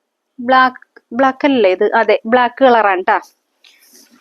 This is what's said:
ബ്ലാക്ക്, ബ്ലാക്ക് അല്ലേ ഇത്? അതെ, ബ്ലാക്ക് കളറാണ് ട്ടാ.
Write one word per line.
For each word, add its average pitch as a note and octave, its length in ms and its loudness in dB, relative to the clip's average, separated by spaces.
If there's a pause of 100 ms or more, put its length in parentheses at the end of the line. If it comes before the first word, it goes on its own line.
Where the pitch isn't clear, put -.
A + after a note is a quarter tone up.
(400)
ബ്ലാക്ക്, B3+ 600 -2 (120)
ബ്ലാക്ക് C4 320 -2
അല്ലേ A#3 260 2
ഇത്? G3+ 240 -2
അതെ, G#3+ 300 0
ബ്ലാക്ക് A#3+ 380 -2
കളറാണ് G#3 380 2
ട്ടാ. F#3+ 180 -2 (1000)